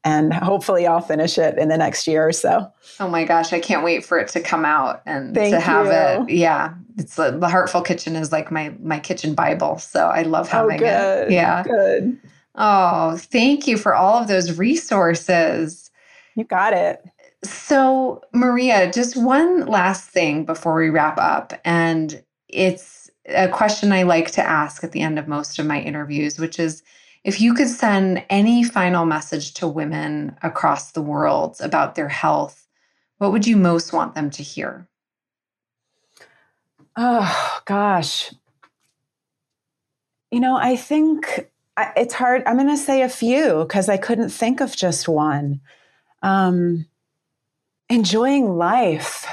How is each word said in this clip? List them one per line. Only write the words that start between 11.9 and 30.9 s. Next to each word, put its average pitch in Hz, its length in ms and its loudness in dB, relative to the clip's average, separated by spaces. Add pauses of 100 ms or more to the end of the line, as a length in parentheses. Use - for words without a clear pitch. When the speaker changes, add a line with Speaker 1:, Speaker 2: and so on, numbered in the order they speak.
Speaker 2:
Oh, 175 640 2
thank 277 480 0
you 226 100 2
for 208 180 0
all 202 280 4
of 214 60 -6
those 175 280 0
resources. 170 1300 0 (460)
Speaker 1:
You 220 80 -4
got 202 280 0
it. 175 320 -2 (400)
Speaker 2:
So, 262 800 0 (100)
Maria, 240 580 2
just 240 260 -2
one 277 500 4
last 190 420 0
thing 156 360 0
before 160 300 -2
we 160 160 2
wrap 151 280 2
up. 151 340 0 (120)
And 160 580 0 (260)
it's - 600 -4 (160)
a 185 220 2
question 208 440 2
I 185 120 4
like 165 280 2
to - 100 0
ask 151 400 -2
at 170 100 -10
the 151 100 -4
end 156 160 -2
of 147 100 -8
most 147 300 -8
of 151 80 -2
my 147 140 -2
interviews, 147 580 -6
which 165 200 -6
is, 160 240 -4 (420)
if 196 160 -2
you 233 120 6
could 247 160 2
send 190 600 0
any 226 320 4
final 180 420 0
message 156 500 -4
to 175 140 -4
women 151 720 -6
across 151 500 -4